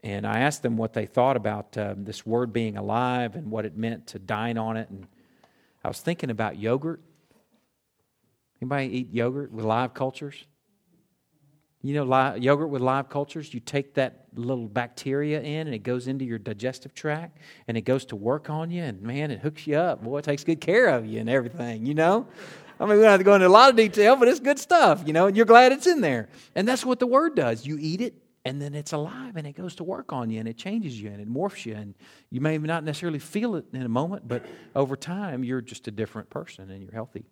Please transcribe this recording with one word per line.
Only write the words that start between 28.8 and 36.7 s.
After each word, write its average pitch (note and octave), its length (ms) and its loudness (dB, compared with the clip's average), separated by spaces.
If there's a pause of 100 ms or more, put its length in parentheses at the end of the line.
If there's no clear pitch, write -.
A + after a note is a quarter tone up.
alive A3+ 420 -8
and D#3 100 -8
it C#3+ 80 -14
goes F3+ 220 -12
to F3 80 -12
work - 300 -8
on A#2+ 160 -6
you A2 100 -6
and A2+ 80 -8
it A#2 80 -10
changes F#3 440 -8
you G#2 100 -12
and G2+ 100 -14
it G#2 100 -12
morphs E3 360 -6
you. A2 100 -8
And G#2 200 -14 (340)
you B2+ 100 -8
may D#3 180 -2
not D#3 280 -4
necessarily D#3 340 -6
feel A3 360 -4
it D3+ 180 -8
in C3 80 -8
a B2 80 -4
moment, D3+ 360 -4
but A#2+ 200 -6 (280)
over C3+ 220 -2
time, E3+ 480 -8
you're B2+ 180 -4
just A#2 280 -16
a - 20 -12
different G#2+ 380 -8
person F#2+ 420 -14